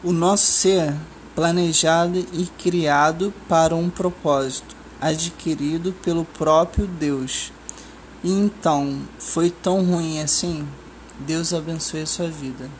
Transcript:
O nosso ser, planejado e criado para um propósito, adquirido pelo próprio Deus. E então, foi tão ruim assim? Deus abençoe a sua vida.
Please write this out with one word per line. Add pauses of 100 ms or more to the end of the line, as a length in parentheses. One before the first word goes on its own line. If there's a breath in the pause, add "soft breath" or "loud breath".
O
nosso
ser, (400)
planejado
e (120)
criado (140)
para
um
propósito, (240)
adquirido (100)
pelo
próprio
Deus. (680 loud breath)
E
então, (180)
foi
tão
ruim
assim? (520)
Deus
abençoe
a
sua
vida. (100)